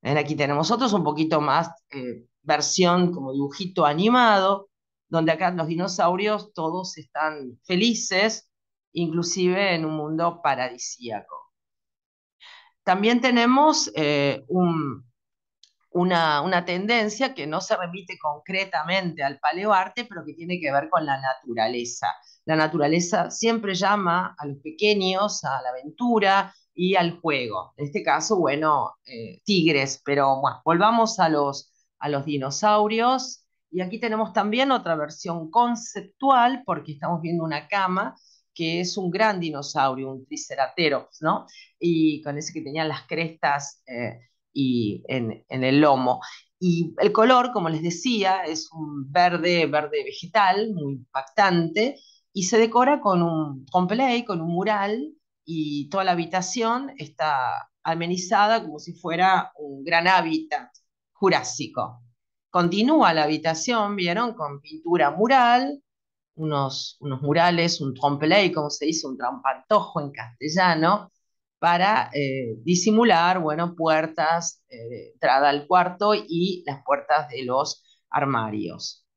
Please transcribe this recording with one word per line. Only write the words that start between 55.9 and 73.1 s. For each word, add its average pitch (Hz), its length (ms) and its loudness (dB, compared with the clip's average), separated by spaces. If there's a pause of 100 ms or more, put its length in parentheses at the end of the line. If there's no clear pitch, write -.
la 185 80 2
habitación 226 840 -2
está 143 720 -4 (140)
amenizada 180 800 0
como 151 160 -12
si 165 140 -16
fuera 175 640 0
un 139 260 -14
gran 170 240 2
hábitat 160 600 0 (420)
jurásico. - 880 -2 (480)
Continúa 202 640 4
la 156 100 4
habitación, 165 760 -2
¿vieron? 196 360 -2
Con 143 280 -8
pintura 165 500 0
mural, 247 720 2 (540)
unos, 143 640 -4
unos 135 220 -6
murales, 170 600 2
un 135 120 -4
trompe-l'œil, 156 600 2
como 147 160 -2
se 143 160 -8
dice, 156 220 -4
un 131 100 -10
trampantojo 135 840 -2
en 143 100 -8
castellano, 160 1000 0 (480)
para, 175 540 2
eh, 131 500 -4
disimular, 185 760 4